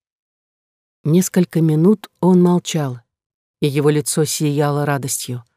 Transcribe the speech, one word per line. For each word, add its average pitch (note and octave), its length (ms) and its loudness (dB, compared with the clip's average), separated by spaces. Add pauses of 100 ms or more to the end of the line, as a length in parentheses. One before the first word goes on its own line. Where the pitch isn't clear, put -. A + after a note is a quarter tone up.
(1040)
Несколько F3 580 0
минут E3 580 2
он F3+ 220 4
молчал, E3 580 -2 (600)
и D3+ 80 0
его C#3+ 220 0
лицо D3+ 340 0
сияло D3 640 -2
радостью. C3+ 580 -6 (140)